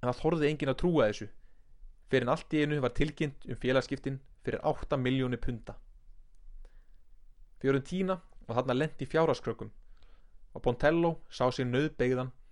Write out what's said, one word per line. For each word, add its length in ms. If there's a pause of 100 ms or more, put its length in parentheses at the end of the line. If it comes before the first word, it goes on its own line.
en 80
það 120
þorði 280
enginn 220
að 100
trúa 280
þessu 180 (840)
fyrr 160
en 80
allt 200
í 100
einu 180
var 160
tilkynnt 520
um 100
félagsskiptin 600 (260)
fyrir 200
átta 320
milljónir 440
punda. 340 (1900)
Fiorentina 580 (280)
var 120
þarna 180
lent 240
í 80
fjárhagskröggum 640 (840)
og 80
Pontello 480 (180)
sá 220
sig 160
nauðbeygðan 640 (200)